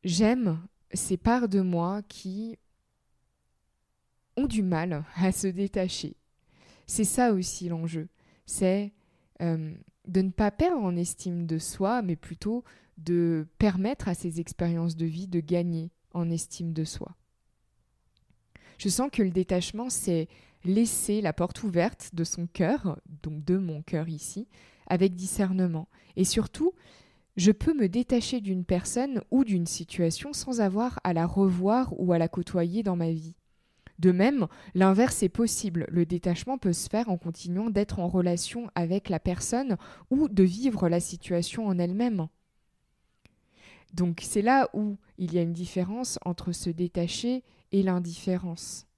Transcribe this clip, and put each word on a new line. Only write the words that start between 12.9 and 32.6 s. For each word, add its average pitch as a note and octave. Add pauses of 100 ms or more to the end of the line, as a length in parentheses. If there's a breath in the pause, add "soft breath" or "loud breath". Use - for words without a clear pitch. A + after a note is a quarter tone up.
de E3 (120)
permettre G#3
à F3
ces E3+
expériences E3+
de E3
vie E3
de F3
gagner E3+ (240)
en E3+
estime E3
de D#3
soi. - (1600 loud breath)
Je -
sens B3+
que A3+
le F#3+
détachement, F#3
c'est E3 (360 soft breath)
laisser G#3
la F3+
porte -
ouverte F#3
de E3
son E3+
cœur, F#3+ (240)
donc D#3
de F3+
mon D#3+
cœur E3
ici, D#3+ (380 soft breath)
avec F3+
discernement. F#3 (280 soft breath)
Et F#3+
surtout, D4+ (640 soft breath)
je F#3+
peux D#4
me B3
détacher A#3+
d'une F#3
personne A#3+
ou C4
d'une F#3
situation E3+
sans B3
avoir G#3+
à F3+
la E3
revoir G3
ou F3+
à E3+
la E3
côtoyer F3